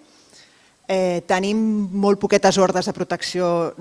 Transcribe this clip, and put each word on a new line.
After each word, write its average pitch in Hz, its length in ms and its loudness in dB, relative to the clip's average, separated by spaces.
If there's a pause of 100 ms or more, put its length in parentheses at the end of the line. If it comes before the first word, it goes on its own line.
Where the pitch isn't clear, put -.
(880)
Eh, 180 400 -2
tenim 196 320 0 (320)
molt 202 320 2
poquetes 196 340 2
ordres 185 300 2
de - 80 -4
protecció 175 840 -2